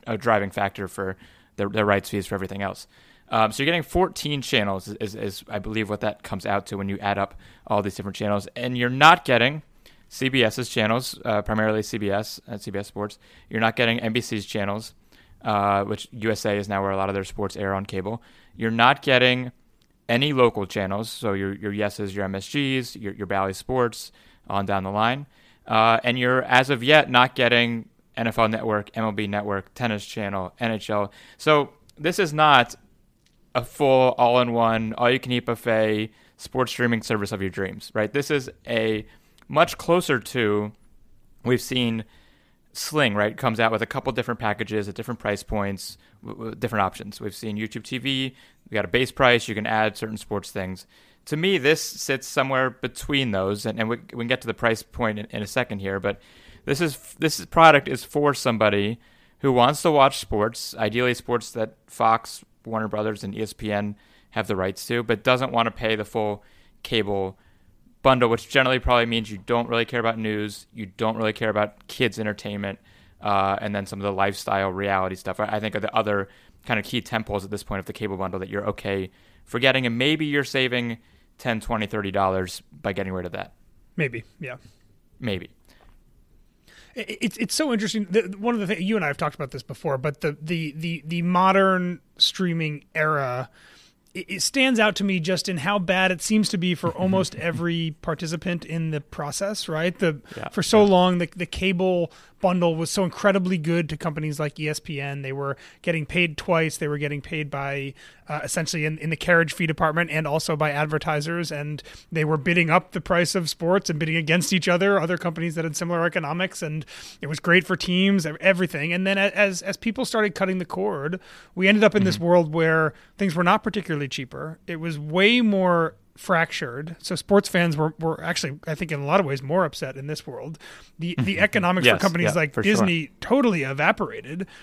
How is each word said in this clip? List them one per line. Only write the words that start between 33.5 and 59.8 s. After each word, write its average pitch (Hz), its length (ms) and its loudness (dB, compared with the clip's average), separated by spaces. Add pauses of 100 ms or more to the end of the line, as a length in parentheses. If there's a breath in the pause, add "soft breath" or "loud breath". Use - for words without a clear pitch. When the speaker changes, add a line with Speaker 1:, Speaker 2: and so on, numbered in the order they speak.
Speaker 1:
a 120 80 0
full 131 540 4
all-in-one, 117 800 4
all-you-can-eat 123 480 0
buffet 110 640 0 (240 soft breath)
sports - 380 -4
streaming 117 280 0
service 104 300 -2
of 98 100 -4
your 95 80 -2
dreams, 98 440 -8
right? 107 180 0
This 139 200 -2
is 135 180 -2 (180)
a 110 380 0 (440 soft breath)
much 156 280 2
closer 170 420 2
to, 104 520 0 (720)
we've 123 180 2
seen 117 440 -2 (680 soft breath)
Sling, 135 420 0
right, 104 200 2
comes 113 240 -2
out 113 100 4
with 113 120 0
a 117 40 -4
couple 135 280 -4
different 117 260 -4
packages 107 480 -4
at 98 80 -10
different 117 240 -8
price 104 240 -4
points, 101 540 -6 (240 soft breath)
w-, 107 160 -14
w-, 110 180 -10
different 107 280 0
options. - 360 -6
We've 104 160 -8
seen 107 220 -8
YouTube 110 260 -8
T 131 140 -8
V, 131 360 -4 (360 soft breath)
we 107 60 -4
got 101 100 0
a - 20 -6
base 123 240 0
price, 120 380 4
you 104 60 -2
can 107 120 -4
add 110 300 0
certain 110 180 -8
sports - 360 -8
things. 92 360 -8 (380 soft breath)
To 151 100 -6
me, 180 220 2
this 147 240 2
sits - 440 -4
somewhere 131 440 0
between 131 640 -2
those, 98 340 -2
and, 110 120 -4
and 113 120 -2
we, 120 80 -2 (160)
we 120 60 -8
can 117 80 -6
get 123 120 0
to - 80 -14
the 113 60 -2
price 113 280 0
point 107 380 -4
in, 104 120 -10
in 107 120 -6
a 101 40 -10
second 117 320 -4
here, 98 200 -4
but 98 220 -4 (420 soft breath)
this 139 160 -2
is, - 400 -4
this 156 220 -2
is, 170 60 -12
product 156 420 8
is 131 160 -4
for 147 280 0
somebody 107 680 0 (380 soft breath)
who 139 120 2
wants 123 300 4